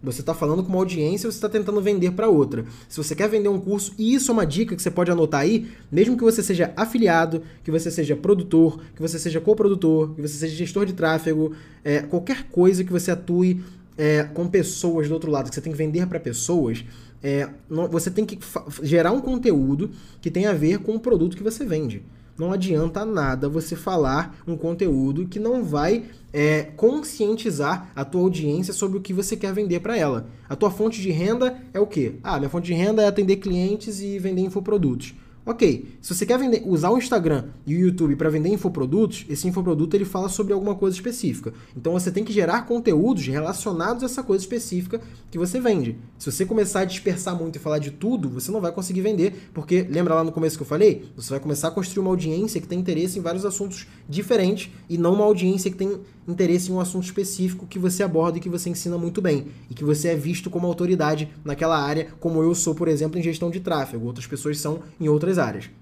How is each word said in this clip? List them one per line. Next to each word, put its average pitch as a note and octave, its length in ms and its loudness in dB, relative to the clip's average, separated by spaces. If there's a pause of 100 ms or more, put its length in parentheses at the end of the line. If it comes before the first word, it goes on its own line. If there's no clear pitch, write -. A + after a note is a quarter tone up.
Você B2+ 200 -6
tá E3 120 -2
falando D#3+ 300 0
com F3+ 60 -6
uma F#3 100 2
audiência, F#3 520 0
você A3 80 -8
tá G#3+ 80 -2
tentando G#3 340 0
vender F#3 300 2
pra G#3+ 160 0
outra. C#3 380 4 (240)
Se - 80 -12
você D3+ 180 -4
quer G3 140 0
vender G#3 180 2
um G3 120 2
curso, F#3+ 380 -4
e A3 160 2
isso C4 180 2
é - 20 4
uma G#3+ 120 4
dica D#3+ 300 -2
que - 60 -8
você E3+ 100 0
pode F3 180 2
anotar E3 300 2
aí, F#3+ 300 2 (200)
mesmo A3 280 4
que A#3 60 0
você A3+ 200 4
seja F3 320 2
afiliado, E3+ 680 4 (220)
que D#3+ 80 -4
você D#3+ 180 0
seja D3+ 240 0
produtor, E3 680 4 (120)
que - 80 -12
você D#3+ 160 -2
seja D#3+ 220 -2
coprodutor, F3 760 4
que D#3 80 -10
você D3 140 -4
seja D#3 200 -4
gestor F3+ 300 -2
de F#3+ 60 -4
tráfego, D#3+ 640 0 (320)
é, D3 160 2
qualquer F3 480 -4
coisa F3+ 340 6
que F3+ 80 -4
você F3+ 200 0
atue, F3+ 520 2 (340)
é, D3+ 260 4
com E3+ 240 -4
pessoas E3 600 2
do D3+ 60 0
outro D#3+ 180 -2
lado, C3+ 160 0
que - 80 -10
você D3 60 -6
tem E3 100 -6
que D3+ 60 -6
vender D#3+ 300 0
pra E3+ 120 -4
pessoas, B2 640 -2 (400)
é, C#3 240 0 (220)
não, E3 180 -2
você E3+ 240 -2
tem G#3+ 140 0
que G3 180 -10
fa-, - 220 -8 (160)
gerar E3 320 4
um - 80 0
conteúdo F#3+ 680 2 (280)
que F3 100 -4
tenha F#3+ 200 2
a G3+ 40 4
ver E3 260 2
com A3 160 -2
o A3 40 -2
produto F#3 380 2
que G3 60 -10
você A3 200 -2
vende. D3+ 400 -4 (320)
Não F3 160 -2
adianta F#3 540 0
nada C#3+ 420 0
você D#3+ 280 -4
falar D#3 600 0 (120)
um E3+ 100 -4
conteúdo D#3+ 680 0
que G3+ 120 -6
não A#3 240 0
vai, E3 420 0 (280)
é, D3+ 300 2 (120)
conscientizar G#3 1200 0
a C#3 80 -4
tua F3+ 180 -2
audiência F3 520 0
sobre F#3+ 240 -2
o G3 40 -4
que F#3+ 120 -6
você G3 240 -2
quer G3 160 -4
vender F#3 280 0
pra G#3+ 140 -2
ela. C#3 320 0 (220)
A C#3 60 -4
tua G3+ 160 2
fonte A3 280 -2
de F#3+ 120 -2
renda A#3 440 2 (160)
é F#3+ 80 -4
o G#3 60 6
quê? C#3 380 -2
Ah, E3+ 160 -2
minha C#3 100 -2
fonte E3+ 160 -4
de F3 80 -2
renda G#3 300 4
é G#3 40 6
atender G3 280 2
clientes G3 680 -2
e G3+ 160 -6
vender F#3 240 -2
infoprodutos. F#3+ 720 0 (320)
Ok, A#2+ 560 2
se - 140 -6
você G3+ 100 -2
quer B3 140 2
vender, B3+ 260 2
usar F3 240 2
o A#3 80 6
Instagram D#3+ 500 0 (200)
e D3 80 0
o F3 40 2
YouTube F3 360 4
pra D#3 140 0
vender D#3 180 0
infoprodutos, F#3 800 0
esse D3 180 -6
infoproduto F3 480 0
ele G3+ 120 2
fala F#3+ 240 -4
sobre G3+ 240 -2
alguma G3+ 200 0
coisa F#3+ 220 0
específica. F#3 580 -6 (220)
Então C#3 160 -4
você F3+ 180 0
tem G3 140 -2
que A3+ 80 -6
gerar G3+ 340 2
conteúdos G#3 600 2
relacionados F3 760 -2
a - 20 -2
essa B3+ 180 -4
coisa F#3+ 180 2
específica F#3+ 600 -4 (280)
que - 80 -8
você F3+ 220 -2
vende. F3 380 2 (200)
Se - 140 -6
você F#3 140 0
começar G3+ 340 0
a F#3+ 60 2
dispersar F3+ 520 -4
muito E3 200 -6
e - 20 -10
falar D3+ 200 0
de C#3 120 -6
tudo, F#3 380 -2
você B2 220 -8
não G#3+ 100 -2
vai E3+ 100 -2
conseguir F#3 300 -4
vender, G3 520 0
porque F3 360 0
lembra E3 260 2
lá D#3+ 80 4
no D#3+ 80 -2
começo D#3+ 240 0
que - 80 -8
eu - 40 -10
falei? E3+ 500 4
Você A#2+ 140 -10
vai C3+ 100 -4
começar D3 260 -2
a E3 40 0
construir F#3+ 320 -2
uma F#3 80 2
audiência F3 500 -2
que - 60 -14
tem F3+ 120 -4
interesse F#3 400 -2
em - 20 -6
vários E3+ 220 -4
assuntos G3 420 -6 (220)
diferentes F#3+ 640 0 (180)
e E3 80 -2
não E3+ 160 4
uma G#3 120 4
audiência F#3 440 4
que F#3 60 -8
tem G3 240 -2 (260)
interesse F3+ 460 2
em - 20 0
um F#3 60 0
assunto F3+ 240 -2
específico F#3 640 -4
que - 100 -10
você F3+ 240 0
aborda E3 360 2
e - 20 -4
que D#3 80 -8
você F3 220 -4
ensina F3 280 -4
muito E3+ 240 -2
bem D#3 260 0 (220)
e - 40 -10
que - 100 -8
você D3+ 240 2
é E3+ 80 2
visto E3 340 -4
como F3+ 160 -2
autoridade E3 640 0 (140)
naquela D#3 340 0
área, D3 300 -2 (100)
como E3 240 0
eu E3+ 140 4
sou, E3+ 180 0
por E3+ 140 0
exemplo, D#3 320 0
em - 20 -2
gestão E3 300 -2
de F3+ 80 -6
tráfego, C#3 460 -4
outras A#2+ 200 -8
pessoas D3 320 -6
são D3+ 220 -4 (220)
em D3+ 80 0
outras E3+ 280 4
áreas. A2 280 -2 (160)